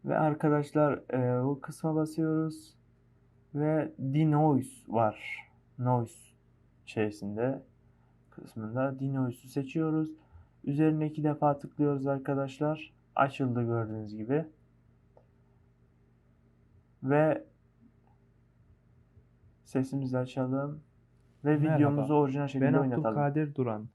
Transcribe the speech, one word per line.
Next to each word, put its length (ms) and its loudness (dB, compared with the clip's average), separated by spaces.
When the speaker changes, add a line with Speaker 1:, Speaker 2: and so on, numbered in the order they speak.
Speaker 1:
Ve 120 0
arkadaşlar, 760 2
e, 500 -2
bu 180 -2
kısma 340 -4
basıyoruz. 800 -2
Ve 440 0
denoise 920 2
var. 560 -2
Noise 540 -2
şeysinde, 760 -2
kısmında 720 -6
denoise'u 480 -4
seçiyoruz. 600 -2
Üzerine 440 2
iki 160 -6
defa 360 2
tıklıyoruz 480 -2
arkadaşlar. 840 -2
Açıldı 480 0
gördüğünüz 520 -4
gibi. 300 -2
Ve 400 2
sesimizi 540 -2
açalım. 680 -4
Ve 120 4
Speaker 2:
Merhaba, 180 2
Speaker 1:
videomuzu 380 4
orijinal 340 2
şekilde 180 0
Speaker 2:
ben 80 6
Speaker 1:
oynatalım. 320 2
Speaker 2:
Abdülkadir 500 0
Duran. 400 -2